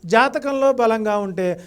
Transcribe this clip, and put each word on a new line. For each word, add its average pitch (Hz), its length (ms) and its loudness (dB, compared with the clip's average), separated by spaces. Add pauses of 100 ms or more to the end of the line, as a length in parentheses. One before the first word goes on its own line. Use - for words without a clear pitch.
జాతకంలో 269 640 2
బలంగా 220 460 0
ఉంటే 185 500 -4